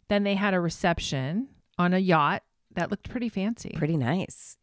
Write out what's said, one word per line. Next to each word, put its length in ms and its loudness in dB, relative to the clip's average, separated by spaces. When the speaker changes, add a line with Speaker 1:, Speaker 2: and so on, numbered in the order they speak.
Speaker 1:
Then 140 2
they 100 0
had 220 2
a 40 2
reception 880 -2
on 160 4
a 60 4
yacht 420 4
that 160 -2
looked 200 -8
pretty 200 -6
fancy. 460 -4
Speaker 2:
Pretty 220 0
nice. 640 -2